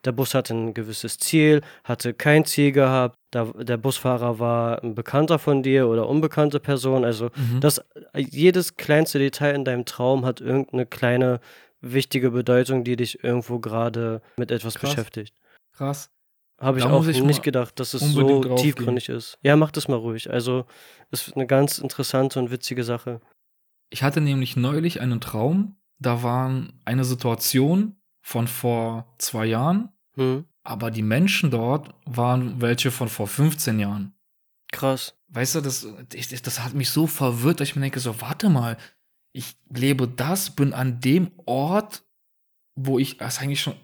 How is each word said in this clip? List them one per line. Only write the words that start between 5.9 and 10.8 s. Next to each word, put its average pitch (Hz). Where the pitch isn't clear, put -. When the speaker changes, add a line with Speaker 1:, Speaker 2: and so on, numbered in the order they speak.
Speaker 1:
unbekannte 147
Person, 131
also 117
Speaker 2:
Mhm. 123
Speaker 1:
das, 143
jedes 165
kleinste 151
Detail 143
in 139
deinem 123
Traum 127
hat 127
irgendeine 127